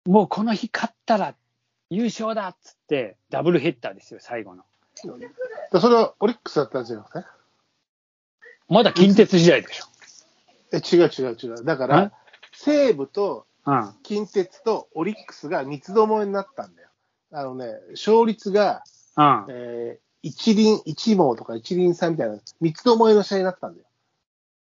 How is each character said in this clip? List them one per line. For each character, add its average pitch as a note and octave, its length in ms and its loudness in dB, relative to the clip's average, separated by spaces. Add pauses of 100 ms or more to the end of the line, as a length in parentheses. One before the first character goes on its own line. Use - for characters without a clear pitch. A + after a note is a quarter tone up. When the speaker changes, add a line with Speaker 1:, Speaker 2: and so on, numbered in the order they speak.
Speaker 1:
も G3 200 4
う - 20 -4
こ - 160 -6
の A3+ 100 -2
日 A3 200 -6
勝 - 180 -8
っ - 20 -20 (120)
た A3+ 120 2
ら D#3+ 180 -6 (540)
優 G#3 160 -2
勝 A3 300 -6
だ G3+ 140 -6
っ - 120 -18
つ - 120 -20
っ - 20 -20 (140)
て、 B2 260 -4 (140)
ダ C3+ 140 -4
ブ E3 100 2
ル E3 60 2
ヘ C#3+ 100 -2
ッ D3+ 100 -6
ダ A#2 120 -12
ー - 20 -20
で - 80 -20
す - 120 -20
よ、 G#2 60 -20
最 A#2 240 -12
後 F#2 140 -20
の。 F#2 80 -20 (1080)
Speaker 2:
だ、 F#3 80 2
そ F#3+ 80 4
れ A#3+ 80 6
は A3 240 2
オ G3+ 80 0
リ A#3+ 60 -2
ッ - 40 -16
ク - 140 -20
ス - 40 -20
だ D3 80 0
っ C3 60 -8
た C3 120 -6
ん - 20 -12
じ A#2+ 80 -14
ゃ A2+ 60 -10
な G#2+ 60 -18
く - 180 -14
て？ - 40 -20 (1400)
Speaker 1:
ま G#3+ 140 4
だ E3+ 100 2
近 F#3+ 220 6
鉄 F#3+ 240 6
時 E3+ 140 6
代 B2 100 2
で - 100 -18
し - 80 -14
ょ。 - 60 -18 (840)
Speaker 2:
え、 F3 60 -2
違 F3 280 4
う D3+ 40 2
違 - 120 -8 (100)
う A2+ 80 -12
違 C3 140 -12
う。 A#2 100 -14
だ D#3 140 -4
か B2+ 80 -4
ら、 C#3+ 160 2
Speaker 1:
ん？ G3+ 100 -4 (400)
Speaker 2:
西 C#4+ 420 0
武 C#3 120 -8
と F3 400 -6 (220)
Speaker 1:
う C#3+ 40 0
ん。 A2+ 300 -2
Speaker 2:
近 G#3 260 -8
鉄 - 360 -6
と G3+ 320 -4
オ D#3+ 80 -6
リ G3+ 100 -4
ッ - 20 -16 (100)
ク - 100 -20
ス C#3+ 140 -14
が D#3+ 140 -4
三 C#3+ 160 -10
つ F#3 140 -16
ど G#3+ 140 4
も G#3+ 160 -2
え - 20 -4
に G3+ 60 -6
な G3+ 100 -4
っ G3 140 -16
た A#2 100 -12
ん F2+ 100 -20
だ - 60 -20
よ。 - 80 -20 (420)
あ D3 120 -12
の C3+ 120 -10
ね、 B2+ 120 -12 (240)
勝 A3+ 340 2
率 G#3+ 260 -4
が、 F#3+ 320 0 (340)
Speaker 1:
う D#3 40 4
ん。 B2+ 280 4
Speaker 2:
え A#2+ 500 -12
ー、 - 0 - (240)
一 G3+ 320 -2
輪、 G#3+ 300 4
一 D#3 260 -4
毛 E3 240 2
と - 100 -12
か A2+ 100 -10
一 A#2 200 -8
輪 F3+ 180 2
差 E3+ 160 -2
み E3 80 -4
た C#3 80 -4
い A2 40 -6
な、 G#2+ 100 -12 (220)
三 E3 120 0
つ - 100 -20
ど A#3+ 140 4
も A3+ 120 4
え A3 40 6
の G#3 80 6
試 G3 140 -6
合 - 40 -2
に F#3+ 40 -2
な F#3 80 -2
っ F3+ 80 -18
た C3 80 -10
ん E2+ 80 -18
だ F2 60 -20
よ。 - 40 -20 (880)